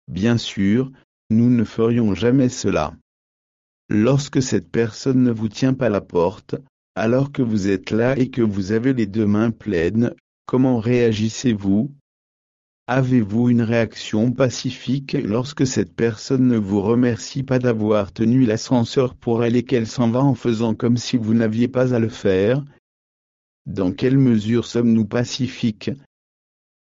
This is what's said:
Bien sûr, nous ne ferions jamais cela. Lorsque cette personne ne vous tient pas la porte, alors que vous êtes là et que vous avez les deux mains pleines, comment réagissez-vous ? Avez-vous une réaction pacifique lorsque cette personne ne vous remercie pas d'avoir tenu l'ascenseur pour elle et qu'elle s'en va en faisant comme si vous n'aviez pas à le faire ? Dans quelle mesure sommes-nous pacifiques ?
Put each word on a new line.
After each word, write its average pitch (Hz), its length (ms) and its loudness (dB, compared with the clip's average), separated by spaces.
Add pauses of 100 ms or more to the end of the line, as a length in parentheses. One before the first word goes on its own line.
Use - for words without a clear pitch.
Bien 113 300 0
sûr, 110 520 -2 (400)
nous 117 200 4
ne 117 140 2
ferions 113 500 0
jamais 123 340 2
cela. 87 480 -4 (920)
Lorsque 131 520 0
cette 107 300 -4
personne 127 540 -2
ne 123 80 2
vous 110 160 -4
tient 131 260 -2
pas 131 140 -2
la 98 120 0
porte, 90 540 -2 (400)
alors 127 380 0
que 139 100 -2
vous 107 260 0
êtes 95 220 -2
là 120 260 0
et 123 140 -2
que 120 120 -2
vous 101 300 -2
avez 117 200 0
les 117 140 -2
deux 107 200 -2
mains 104 240 2
pleines, 101 640 -2 (320)
comment 127 320 2
réagissez-vous ? 110 1120 0 (920)
Avez-vous 123 640 2
une 117 120 4
réaction 113 720 0
pacifique 131 800 -4
lorsque 123 520 -2
cette 113 300 -2
personne 127 540 0
ne 120 80 2
vous 101 240 0
remercie 120 640 0
pas 127 160 0
d'avoir 107 520 0
tenu 120 320 2
l'ascenseur 120 720 0
pour 117 300 0
elle 120 100 2
et 123 100 2
qu'elle 117 220 -2
s'en 117 240 0
va 127 120 0
en 139 120 4
faisant 113 400 -2
comme 120 220 0
si 120 200 -2
vous 110 180 0
n'aviez 113 340 2
pas 127 260 0
à 117 60 2
le 113 80 0
faire ? 104 560 0 (1000)
Dans 95 260 -2
quelle 127 260 2
mesure 117 480 2
sommes-nous 117 380 2
pacifiques ? 120 880 -4 (1000)